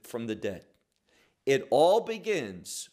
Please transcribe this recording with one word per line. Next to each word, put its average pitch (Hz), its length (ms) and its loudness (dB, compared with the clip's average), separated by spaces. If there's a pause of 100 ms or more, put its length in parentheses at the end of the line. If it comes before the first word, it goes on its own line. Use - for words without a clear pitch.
from 117 240 -8
the 110 80 -4
dead. 98 300 -8 (800)
It 135 240 0
all 170 320 6
begins 175 920 -6